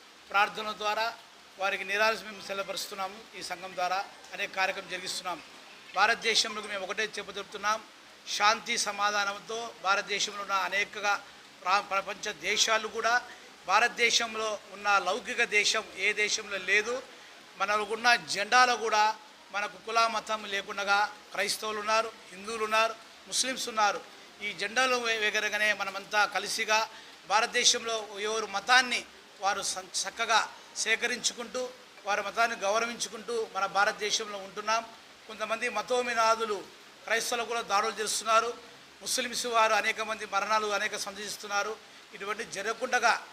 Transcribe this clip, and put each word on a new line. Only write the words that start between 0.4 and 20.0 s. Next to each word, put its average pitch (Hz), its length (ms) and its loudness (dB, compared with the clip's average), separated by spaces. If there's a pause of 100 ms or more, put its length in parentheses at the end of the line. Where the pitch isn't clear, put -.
ద్వారా 214 360 -2 (460)
వారికి 190 240 -2
నిరాశ 208 420 2
మేము 202 160 -12
సెలపరుస్తున్నాము. 196 1000 -8
ఈ 170 40 -10
సంఘం 185 300 -10
ద్వారా 185 320 -2 (280)
అనేక 190 220 -6
కార్యక్రమం 190 340 -2
జరిగిస్తున్నాం. 180 520 -6 (540)
భారతదేశంలో 214 680 2
మేము 208 220 -6
ఒకటే 202 200 -4
చెప్పదలుపుతున్నాం, 208 800 -4 (540)
శాంతి 214 400 4
సమాధానంతో 208 920 -2 (140)
భారతదేశంలో 202 580 0
ఉన్న 196 120 -4
అనేక 196 500 0 (600)
ప్రా-, 190 160 4
ప్రపంచ 196 540 -4
దేశాలు 214 540 2
కూడా, 226 340 2 (460)
భారతదేశంలో 220 920 2 (140)
ఉన్న 202 240 2
లౌకిక 208 460 0
దేశం 208 400 2 (140)
ఏ 202 160 2
దేశంలో 202 440 -2
లేదు. 208 440 0 (560)
మనకున్న 214 580 2
జెండాలో 214 640 4
కూడా 214 380 2 (360)
మనకు 202 340 -6
కుల 226 220 4